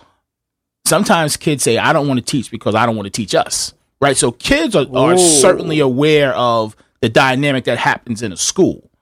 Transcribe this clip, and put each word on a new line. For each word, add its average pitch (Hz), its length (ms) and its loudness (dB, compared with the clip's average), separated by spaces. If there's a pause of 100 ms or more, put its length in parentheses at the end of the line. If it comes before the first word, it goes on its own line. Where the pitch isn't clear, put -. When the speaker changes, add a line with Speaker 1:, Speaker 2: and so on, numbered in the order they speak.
(840)
Speaker 1:
sometimes 165 520 0
kids 147 280 -4
say, 113 140 2
'I 120 140 2
don't 147 160 0
wanna 127 140 -2
teach - 280 -4
because 107 240 -4
I 113 120 2
don't 113 100 -2
wanna 101 140 -8
teach - 240 -6
us.'" - 400 -4 (260)
Right? - 160 0
So 120 140 0
kids 277 460 -2
are, 139 180 0
are 131 200 2
Speaker 2:
Ooh. 180 40 4
Speaker 1:
certainly 165 640 2
aware 143 540 2
of 117 420 0 (240)
the 120 80 0
dynamic 135 560 2
that 120 140 -2
happens 120 440 -4
in 110 100 -6
a - 40 -16
school, - 520 -2 (140)